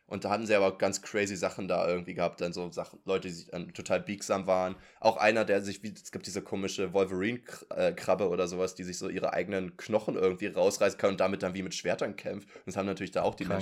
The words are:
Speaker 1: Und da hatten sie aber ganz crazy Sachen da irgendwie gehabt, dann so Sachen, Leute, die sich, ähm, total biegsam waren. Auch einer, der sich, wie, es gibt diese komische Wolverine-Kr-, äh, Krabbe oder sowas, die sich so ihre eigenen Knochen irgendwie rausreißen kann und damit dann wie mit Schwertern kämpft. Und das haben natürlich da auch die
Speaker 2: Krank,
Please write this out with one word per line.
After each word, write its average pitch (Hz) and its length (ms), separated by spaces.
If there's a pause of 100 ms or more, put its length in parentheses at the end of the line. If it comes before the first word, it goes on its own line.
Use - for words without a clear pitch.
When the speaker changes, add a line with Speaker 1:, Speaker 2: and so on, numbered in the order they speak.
Speaker 1:
Und 101 180
da 98 40
hatten 107 160
sie 107 100
aber 95 220
ganz 101 240
crazy 101 360
Sachen 92 320
da 87 180
irgendwie 90 260
gehabt, 87 280
dann 87 100
so 87 180
Sachen, 82 360
Leute, 95 240
die 87 40
sich, 85 200
ähm, 87 200
total 92 280
biegsam 98 440
waren. 92 300 (240)
Auch 110 160
einer, 110 300
der 98 160
sich, 98 220
wie, 107 100
es - 180
gibt 90 160
diese 95 140
komische 95 500
Wolverine-Kr-, 98 840
äh, 87 160
Krabbe 92 340
oder 87 220
sowas, 90 260
die 92 80
sich 90 140
so 95 100
ihre 87 240
eigenen 92 460
Knochen 104 380
irgendwie 92 320
rausreißen 95 520
kann 101 120
und 95 100
damit 95 220
dann 92 100
wie 95 100
mit 90 120
Schwertern 120 420
kämpft. 98 360
Und - 120
das 90 100
haben 98 120
natürlich 95 240
da 90 100
auch 92 140
die 92 100
Speaker 2:
Krank, 95 160